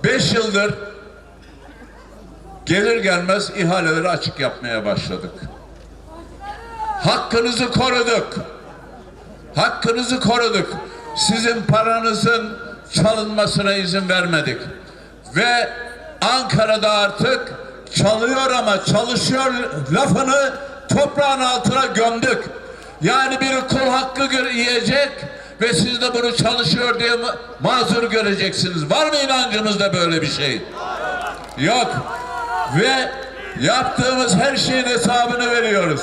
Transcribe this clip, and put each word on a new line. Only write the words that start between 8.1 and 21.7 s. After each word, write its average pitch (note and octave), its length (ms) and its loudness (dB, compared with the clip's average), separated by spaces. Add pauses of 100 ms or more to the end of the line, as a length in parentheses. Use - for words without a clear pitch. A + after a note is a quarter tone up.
Hakkınızı A#3 680 0
koruduk. A3 480 2 (480)
Sizin A3+ 460 0
paranızın A3+ 960 2 (340)
çalınmasına G#3 800 2
izin F#3+ 340 -2
vermedik. E3 500 2 (760)
Ve A#3 320 2 (520)
Ankara'da G#3+ 720 2
artık G#3 640 0 (400)
"Çalıyor A#3+ 560 4
ama G#3+ 340 2
çalışıyor" B3 720 2 (380)
lafını C4+ 600 4 (360)
toprağın C#4 520 2
altına B3 460 2